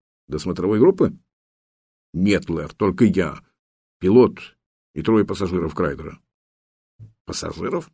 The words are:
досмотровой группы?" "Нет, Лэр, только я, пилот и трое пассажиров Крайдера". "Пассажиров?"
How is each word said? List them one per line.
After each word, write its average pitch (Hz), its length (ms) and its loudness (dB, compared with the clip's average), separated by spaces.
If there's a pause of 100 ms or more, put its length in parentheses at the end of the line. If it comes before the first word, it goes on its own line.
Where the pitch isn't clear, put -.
(280)
досмотровой 92 520 -2
группы?" 170 380 2 (960)
"Нет, 92 340 0
Лэр, 80 260 -8
только 101 320 0
я, 90 360 0 (580)
пилот 107 560 4 (380)
и 76 80 -10
трое 107 240 2
пассажиров 90 500 -4
Крайдера". 73 440 -6 (1040)
"Пассажиров?" 95 680 -8